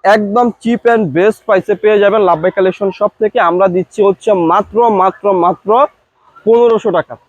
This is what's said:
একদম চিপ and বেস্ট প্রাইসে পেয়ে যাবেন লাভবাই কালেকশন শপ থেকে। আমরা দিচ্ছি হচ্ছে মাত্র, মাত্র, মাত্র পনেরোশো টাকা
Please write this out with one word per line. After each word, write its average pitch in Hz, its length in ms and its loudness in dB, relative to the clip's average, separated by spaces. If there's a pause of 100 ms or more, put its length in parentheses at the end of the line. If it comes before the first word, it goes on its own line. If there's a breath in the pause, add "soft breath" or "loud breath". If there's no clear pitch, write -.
একদম 214 420 2 (160)
চিপ 233 200 -2 (100)
and 220 120 0 (120)
বেস্ট 202 280 0
প্রাইসে 202 380 0
পেয়ে 214 200 2
যাবেন 208 260 2
লাভবাই 170 280 0
কালেকশন 190 320 -2 (100)
শপ 208 140 -2 (100)
থেকে। 214 180 -2
আমরা 180 280 0
দিচ্ছি 180 340 -6
হচ্ছে 196 280 0 (200)
মাত্র, 196 260 -2 (260)
মাত্র, 185 220 -2 (200)
মাত্র 185 260 -4 (760)
পনেরোশো 226 500 2
টাকা 143 180 -4 (140)